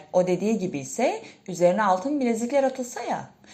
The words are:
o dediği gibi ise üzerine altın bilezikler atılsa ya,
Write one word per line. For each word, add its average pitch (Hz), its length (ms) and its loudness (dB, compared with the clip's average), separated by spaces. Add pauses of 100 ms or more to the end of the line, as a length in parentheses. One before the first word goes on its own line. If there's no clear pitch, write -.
(140)
o 180 140 4
dediği 190 300 0
gibi 165 220 -4
ise 269 420 -2 (260)
üzerine 180 360 2
altın 202 360 0
bilezikler 240 440 2
atılsa 269 380 -4
ya, 269 280 -6 (240)